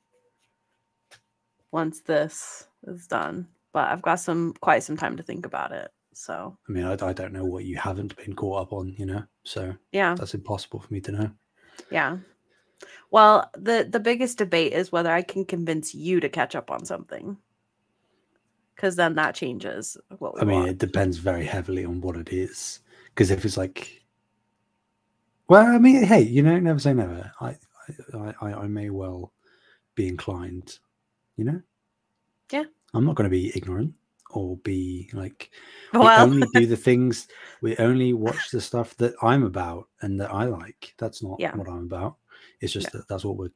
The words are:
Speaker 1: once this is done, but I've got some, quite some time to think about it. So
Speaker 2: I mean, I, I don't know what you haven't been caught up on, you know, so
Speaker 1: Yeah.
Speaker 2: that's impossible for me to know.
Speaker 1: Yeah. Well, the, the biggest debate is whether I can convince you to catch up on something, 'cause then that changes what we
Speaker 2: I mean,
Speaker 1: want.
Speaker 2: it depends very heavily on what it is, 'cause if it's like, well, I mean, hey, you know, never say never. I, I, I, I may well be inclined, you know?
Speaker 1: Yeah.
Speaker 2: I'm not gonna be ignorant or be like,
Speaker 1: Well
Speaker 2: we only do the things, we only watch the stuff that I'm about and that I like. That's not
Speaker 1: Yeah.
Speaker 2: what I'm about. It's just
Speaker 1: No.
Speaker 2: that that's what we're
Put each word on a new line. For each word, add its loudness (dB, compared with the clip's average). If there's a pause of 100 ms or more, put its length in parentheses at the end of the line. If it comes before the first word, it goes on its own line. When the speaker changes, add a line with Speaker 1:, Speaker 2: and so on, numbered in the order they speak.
(1700)
Speaker 1:
once -4
this -4 (200)
is -16
done, -6 (260)
but 0
I've -4
got 0
some, -4
quite 2
some -8
time -6
to -12
think -10
about -8
it. -12 (240)
So -14 (120)
Speaker 2:
I -6
mean, -6
I, -4
I -4
don't -10
know -8
what -6
you -8
haven't -8
been -14
caught -6
up -12
on, -10
you -8
know, -6 (220)
so -10 (180)
Speaker 1:
Yeah. 0
Speaker 2:
that's -10
impossible -10
for -14
me -8
to -10
know. -4 (600)
Speaker 1:
Yeah. -4 (920)
Well, 8
the, 0
the -2
biggest -2
debate 0
is -2
whether 0
I 2
can -6
convince -6
you 0
to 0
catch -4
up -10
on -8
something, -12 (1400)
'cause -2
then 2
that 0
changes -8 (220)
what -10
we -4
Speaker 2:
I 2
mean, 2
Speaker 1:
want. 0
Speaker 2:
it -6
depends -2
very -4
heavily -6
on -8
what -6
it -12
is, -8 (340)
'cause 4
if 0
it's -4
like, -10 (1500)
well, 12
I 6
mean, 10
hey, 8
you 4
know, 6
never 2
say 2
never. -4 (100)
I, -8 (580)
I, -10
I, -8
I -10
may -6
well -10 (600)
be -2
inclined, -10 (580)
you -4
know? -4 (880)
Speaker 1:
Yeah. -4 (300)
Speaker 2:
I'm 2
not 0
gonna 2
be -2
ignorant -6 (360)
or -8
be -6
like, -14 (440)
Speaker 1:
Well 6
Speaker 2:
we 12
only 10
do 6
the 2
things, 2 (340)
we -2
only 4
watch -2
the -4
stuff -6
that 0
I'm 4
about -6 (140)
and -4
that -8
I -2
like. -10
That's -10
not -10
Speaker 1:
Yeah. -6
Speaker 2:
what -10
I'm -12
about. -10 (440)
It's -6
just -8
Speaker 1:
No. -14
Speaker 2:
that -20
that's -8
what -6
we're -10